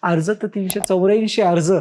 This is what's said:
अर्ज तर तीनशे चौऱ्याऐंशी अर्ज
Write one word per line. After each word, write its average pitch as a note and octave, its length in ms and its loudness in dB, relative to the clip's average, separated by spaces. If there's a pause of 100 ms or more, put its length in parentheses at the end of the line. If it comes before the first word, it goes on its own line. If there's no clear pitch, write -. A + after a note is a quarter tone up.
अर्ज E3+ 280 0
तर G#3+ 160 -4
तीनशे F#3+ 420 -6
चौऱ्याऐंशी G#3 540 2
अर्ज E3+ 380 2